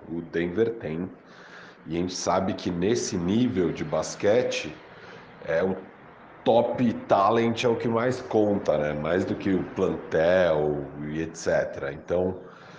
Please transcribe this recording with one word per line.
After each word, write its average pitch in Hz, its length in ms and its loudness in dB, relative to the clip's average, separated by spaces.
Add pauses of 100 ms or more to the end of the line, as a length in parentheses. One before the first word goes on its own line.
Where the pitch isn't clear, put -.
O 82 120 -6
Denver 87 540 0
tem. 82 340 -6 (800)
E 80 100 -4
a 85 40 0
gente 90 140 -2
sabe 95 380 0
que - 180 -4
nesse 104 460 0
nível 92 560 2
de 85 100 -6
basquete, 82 920 0 (720)
é, 82 180 0
o 95 100 0 (680)
top 117 480 4 (160)
talent 113 560 4
é 123 40 4
o 113 80 2
que 117 120 -2
mais 117 320 0
conta, 104 560 2
né? 76 160 0
Mais 80 320 0
do - 100 -2
que - 160 -2
o 90 120 2 (120)
plantel 80 1080 2 (240)
e 78 140 -4
et 80 120 -8
cetera. 69 560 -2
Então, 90 460 -2 (420)